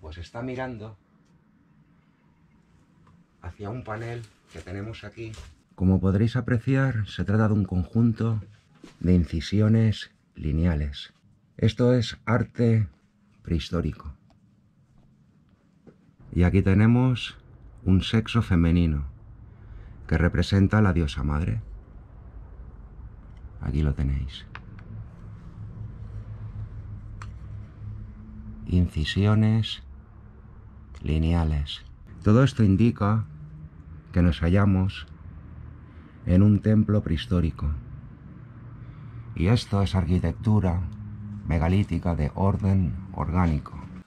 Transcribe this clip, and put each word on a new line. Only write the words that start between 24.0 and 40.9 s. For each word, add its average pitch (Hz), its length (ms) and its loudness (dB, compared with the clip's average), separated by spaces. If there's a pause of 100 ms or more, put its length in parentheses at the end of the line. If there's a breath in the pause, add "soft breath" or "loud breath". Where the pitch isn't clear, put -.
Incisiones 104 1160 2 (1200)
lineales. 78 840 0 (380)
Todo 113 220 6
esto 135 200 2
indica 104 600 4 (880)
que 90 80 2
nos 87 200 4
hallamos 95 680 2 (1200 loud breath)
en 90 160 6
un 104 180 6
templo 107 420 4
prehistórico. 80 680 0 (1600 loud breath)
Y 82 140 0
esto 101 340 2
es 92 120 -2
arquitectura 90 880 2 (640)